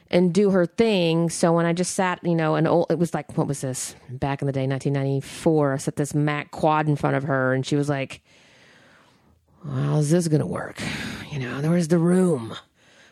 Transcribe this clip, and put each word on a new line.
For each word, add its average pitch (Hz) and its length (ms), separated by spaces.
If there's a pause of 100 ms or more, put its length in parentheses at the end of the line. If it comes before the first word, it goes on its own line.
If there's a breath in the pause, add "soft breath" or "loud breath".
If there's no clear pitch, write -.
(120)
and 180 220
do 196 180
her 180 140
thing. 170 640
So 170 240
when 170 120
I 170 80
just 180 220
sat, 185 280
you 170 120
know, 156 200
an 156 120
old, 165 240
it 160 80
was 170 140
like, - 240
what 143 100
was 143 140
this? - 340 (140)
Back 139 320
in 147 40
the 139 60
day, 131 160
nineteen 135 260
ninety-four, 139 800
I 135 40
set - 180
this 147 180
Mac 147 380
Quad 156 360
in 147 80
front 139 220
of 135 60
her 131 300
and 131 120
she 151 100
was 143 140
like, 135 320 (1400 soft breath)
"How's 143 440
this 170 180
gonna 147 200
work?" - 340 (500 loud breath)
You 147 80
know, 127 220
there 156 100
was 175 160
the 170 100
room 170 580 (560 soft breath)